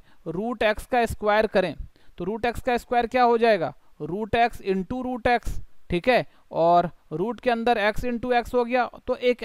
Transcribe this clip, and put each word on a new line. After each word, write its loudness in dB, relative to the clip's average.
रूट -4
x 0
का 2
स्क्वायर 2
करें 0
तो -10
रूट -4
x -4
का 0
स्क्वायर -2
क्या 2
हो 6
जाएगा, 2
रूट -4
x 2
into -2
रूट -4
x, 2
ठीक -2
है, 4
और 4
रूट -4
के -2
अंदर 0
x -4
into -4
x -2
हो 2
गया 0
तो -2
एक 0